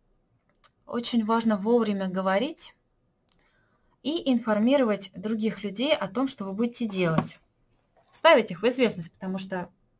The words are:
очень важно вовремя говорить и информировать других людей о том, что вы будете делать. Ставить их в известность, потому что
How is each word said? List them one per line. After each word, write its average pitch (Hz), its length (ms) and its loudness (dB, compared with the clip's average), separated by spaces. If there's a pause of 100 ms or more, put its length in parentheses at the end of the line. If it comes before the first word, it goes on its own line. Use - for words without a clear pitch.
(840)
очень 233 400 -2
важно 226 320 2
вовремя 208 520 0
говорить 190 640 -2 (1300)
и 285 300 0
информировать 220 840 2
других 214 480 -4
людей 220 320 -2
о 196 140 -2
том, 240 200 -2
что - 160 -10
вы 196 80 -8
будете 233 340 -4
делать. 180 520 -2 (720)
Ставить 302 400 4
их 170 120 -10
в 226 60 4
известность, 240 440 0
потому 190 260 -6
что 185 320 -8 (300)